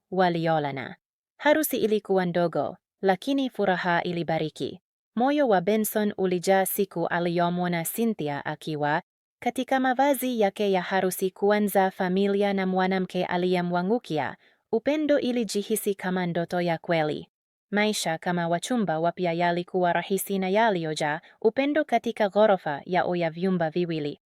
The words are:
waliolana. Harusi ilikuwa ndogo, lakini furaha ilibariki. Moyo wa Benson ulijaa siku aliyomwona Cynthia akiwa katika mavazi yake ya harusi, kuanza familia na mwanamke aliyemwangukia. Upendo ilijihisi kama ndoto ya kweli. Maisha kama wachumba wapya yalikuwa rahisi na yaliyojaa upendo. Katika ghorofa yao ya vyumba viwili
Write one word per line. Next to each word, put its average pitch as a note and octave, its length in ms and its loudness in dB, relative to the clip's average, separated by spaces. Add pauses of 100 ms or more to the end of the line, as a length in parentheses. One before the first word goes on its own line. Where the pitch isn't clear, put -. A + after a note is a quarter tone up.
(100)
waliolana. D#3+ 840 0 (440)
Harusi D4+ 360 2
ilikuwa G3+ 500 0
ndogo, E3+ 500 -2 (260)
lakini C4 480 0
furaha F3+ 520 0
ilibariki. D#3+ 760 -4 (360)
Moyo C#4 320 2
wa F#3+ 120 4
Benson G#3+ 580 0
ulijaa F#3+ 480 2
siku F3+ 400 -2
aliyomwona F3 800 0
Cynthia D#3+ 600 -4
akiwa D3+ 580 -2 (400)
katika B3+ 380 0
mavazi B3+ 600 2
yake G3 320 2
ya F3+ 100 2
harusi, F#3 480 0
kuanza G3+ 600 2
familia G3 640 0
na F#3+ 140 0
mwanamke F#3 580 0
aliyemwangukia. F3+ 1120 -2 (360)
Upendo D4 480 2
ilijihisi G#3+ 720 -2
kama F#3 320 -2
ndoto F3 340 -2
ya E3+ 180 0
kweli. D#3 500 -2 (420)
Maisha G3+ 480 -2
kama F3 300 -2
wachumba E3+ 520 0
wapya E3+ 320 0
yalikuwa F3 600 0
rahisi F#3+ 460 -2
na F#3 100 -2
yaliyojaa E3+ 720 0 (220)
upendo. C#4+ 420 2
Katika A3+ 440 0
ghorofa F#3+ 560 2
yao F3+ 320 0
ya E3 140 0
vyumba E3+ 400 -2
viwili D#3+ 600 -4